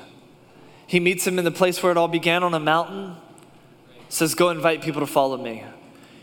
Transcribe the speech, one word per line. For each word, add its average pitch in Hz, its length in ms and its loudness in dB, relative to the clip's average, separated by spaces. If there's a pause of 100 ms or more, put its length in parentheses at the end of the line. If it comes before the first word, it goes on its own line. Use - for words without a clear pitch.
(880)
He 180 140 2
meets 180 240 0
them 180 140 0
in 180 60 -2
the 170 60 2
place 180 320 0
where 180 100 4
it 170 60 2
all 170 100 4
began 170 340 0
on 180 100 0
a 160 80 0
mountain, 170 560 -2 (920)
says, 160 260 -2
"Go 175 160 4
invite 160 320 0
people 147 180 -4
to 143 60 -2
follow 135 300 0
me." 117 260 -10 (600)